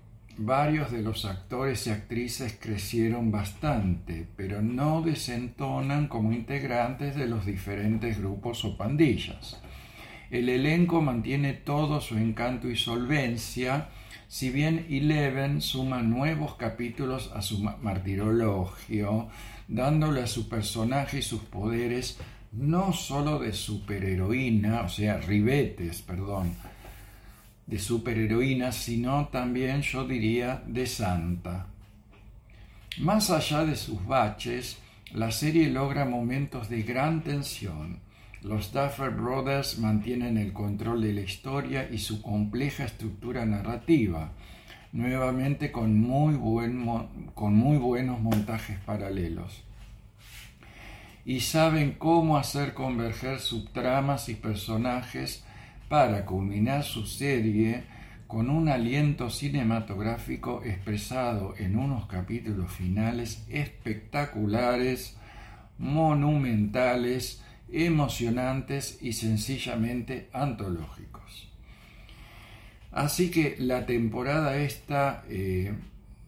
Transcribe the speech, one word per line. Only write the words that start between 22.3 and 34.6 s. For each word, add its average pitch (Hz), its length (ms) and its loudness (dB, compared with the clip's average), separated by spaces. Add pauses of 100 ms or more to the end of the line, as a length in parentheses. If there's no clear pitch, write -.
no 165 420 2
solo 143 440 0
de 117 160 -2
superheroína, 104 1300 2
o 87 80 -2
sea, 104 300 2
ribetes, 104 840 2
perdón, 95 540 -2 (1120)
de 110 100 -2
superheroína, 117 920 2
sino 127 560 0
también, 127 560 0
yo 131 240 -2
diría, 120 580 0
de 123 220 -2
santa. 90 800 -2 (1300)
Más 202 320 4
allá 156 360 2
de 151 100 2
sus - 280 -4
baches, 123 760 0 (320)